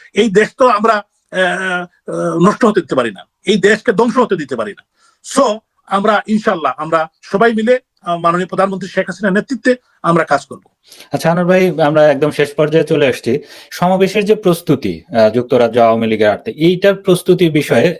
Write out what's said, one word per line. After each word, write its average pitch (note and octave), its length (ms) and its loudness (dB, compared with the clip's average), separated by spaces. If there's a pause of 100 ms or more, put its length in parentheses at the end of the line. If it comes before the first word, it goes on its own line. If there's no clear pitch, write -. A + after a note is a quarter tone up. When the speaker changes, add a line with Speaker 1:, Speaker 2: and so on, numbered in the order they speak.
(140)
Speaker 1:
এই A3+ 140 2
দেশ G3+ 300 2
তো B3+ 100 4
আমরা, G#3+ 260 2
আহ, F3+ 1160 -6
আহ, E3+ 360 0
নষ্ট - 160 0
হতে G#3 160 2
দিতে - 140 -6
পারি A#2 180 -2
না, - 160 -20 (160)
এই G#3 120 0
দেশকে G#3 360 0
ধ্বংস A#3 260 0
হতে G#3 180 0
দিতে C#3+ 200 -8
পারি G#2 220 -8
না। - 40 -20 (520)
So A3 240 0 (280)
আমরা G3+ 400 -2
ইনশাল্লাহ F#3 500 -2
আমরা D#3+ 320 -8 (140)
সবাই A3+ 300 0
মিলে A3+ 280 0 (240)
আহ, F3 140 -4
মাননীয় E3+ 300 -2
প্রধানমন্ত্রী F#3+ 400 -4
শেখ F#3 180 -4
হাসিনার F#3+ 260 -4
নেতৃত্বে A3 400 -2 (300)
আমরা E3 220 2
কাজ C#3 220 -2
করব। - 180 -20 (480)
Speaker 2:
আচ্ছা C#3+ 180 -2
আনোয়ার F3 180 0
ভাই, F#3 140 4 (180)
আমরা D3+ 300 4
একদম C#3+ 200 0
শেষ D3 240 -2
পর্যায়ে D3+ 300 2
চলে D3+ 220 0
আসছি। A#2+ 260 -2 (380)
সমাবেশের F#3+ 540 0
যে G#3 100 4
প্রস্তুতি, E3 640 -2
আহ, A2 300 2
যুক্তরাজ্য A#2+ 500 0
আওয়ামী A2+ 260 2
লীগের G#2+ 240 2
আর্থে, G2+ 200 -6
এইটার F3+ 440 2
প্রস্তুতির F3 580 0
বিষয়ে C#3+ 360 0 (120)